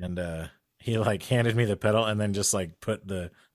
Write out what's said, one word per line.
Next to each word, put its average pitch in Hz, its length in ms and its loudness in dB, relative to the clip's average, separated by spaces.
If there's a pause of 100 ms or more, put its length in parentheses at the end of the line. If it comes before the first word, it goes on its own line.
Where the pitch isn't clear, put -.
and, 90 180 -6
uh, 82 280 -6 (300)
he, 113 200 -2
like, 104 260 0
handed 117 320 2
me 120 80 2
the 101 140 0
pedal 110 260 4
and 107 160 0
then 104 140 0
just, 101 200 0
like, 90 280 -6
put 107 260 -6
the 90 240 -6 (240)